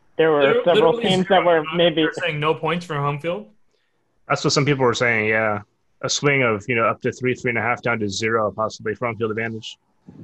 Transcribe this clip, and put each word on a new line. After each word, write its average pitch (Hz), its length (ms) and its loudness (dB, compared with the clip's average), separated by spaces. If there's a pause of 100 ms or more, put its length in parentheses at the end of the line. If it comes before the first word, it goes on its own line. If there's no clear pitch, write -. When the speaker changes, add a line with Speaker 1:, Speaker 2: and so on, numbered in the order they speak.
(180)
Speaker 1:
there 160 120 4
were 147 100 4
Speaker 2:
Liter-, 233 240 4
Speaker 1:
several 175 300 4
Speaker 2:
literally - 80 -4
Speaker 1:
teams 185 260 0
Speaker 2:
zero. 185 120 6
Speaker 1:
that 170 60 0
were 165 160 4
Speaker 2:
They're 160 140 -6
Speaker 1:
maybe 165 360 2
Speaker 2:
saying 160 280 -4
no 156 140 0
points 160 320 -4
from 143 160 -4
home 143 180 -2
field? 180 280 -6 (760)
Speaker 3:
That's - 160 -2
what 151 120 0
some 147 100 2
people 131 200 0
were 120 100 4
saying, 113 340 0
yeah. 110 320 0 (400)
A 131 80 -6
swing 139 340 0
of, 107 260 0
you 127 60 0
know, 113 100 2
up 110 180 0
to 120 100 -2
three, 123 220 -2
three 123 160 -4
and 117 80 -2
a - 20 -2
half, 113 220 -2
down 117 160 -2
to 104 100 -2
zero, 110 420 -2
possibly, 107 440 -6
from 120 140 -4
home 110 100 -6
field 110 120 -2
advantage. 113 460 -8 (480)